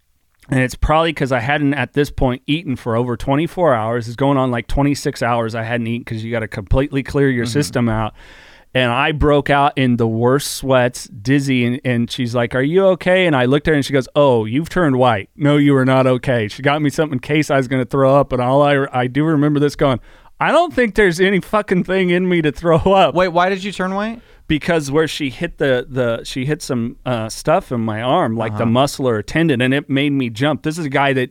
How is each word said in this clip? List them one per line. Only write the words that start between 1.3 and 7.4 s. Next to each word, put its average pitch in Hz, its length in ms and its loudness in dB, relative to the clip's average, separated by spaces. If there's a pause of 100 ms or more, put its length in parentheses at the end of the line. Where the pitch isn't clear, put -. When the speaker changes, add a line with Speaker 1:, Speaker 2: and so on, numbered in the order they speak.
Speaker 1:
I 127 80 0
hadn't, 143 360 0
at 123 180 -4
this 143 180 0
point, 131 340 -2
eaten 147 300 -2
for 113 200 -4
over 120 200 -2
twenty-four 151 580 0
hours. 113 340 -2
It's 120 100 -12
going 139 200 2
on, 131 140 0
like, 120 160 -6
twenty-six 143 560 -2
hours 117 320 -2
I 113 80 -6
hadn't 117 240 -4
eaten 120 160 -4
'cause 110 200 -8
you 113 80 -8
gotta 110 160 -4
completely 135 560 -2
clear 139 260 0
your 120 160 0